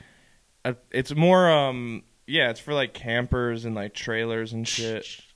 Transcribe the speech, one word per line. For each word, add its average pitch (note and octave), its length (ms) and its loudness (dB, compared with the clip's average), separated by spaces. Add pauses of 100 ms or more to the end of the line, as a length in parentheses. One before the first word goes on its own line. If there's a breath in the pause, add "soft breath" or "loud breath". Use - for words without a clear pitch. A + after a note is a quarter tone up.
(640 soft breath)
a, B2 120 -4 (160)
it's C3 220 -4
more, F3 360 6
um, B2+ 520 0 (240)
yeah, C#3 240 2
it's A2+ 100 -6
for, D3 120 -8
like, C3+ 220 0
campers A#2+ 720 -2
and, A2+ 80 -6
like, G2+ 200 -6
trailers A2+ 600 -4
and A2+ 120 -6
shit. A2+ 400 -4 (300)